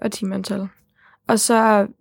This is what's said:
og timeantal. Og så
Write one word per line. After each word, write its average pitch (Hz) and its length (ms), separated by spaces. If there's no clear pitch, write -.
og 220 100
timeantal. 196 560
Og 226 120
så 220 480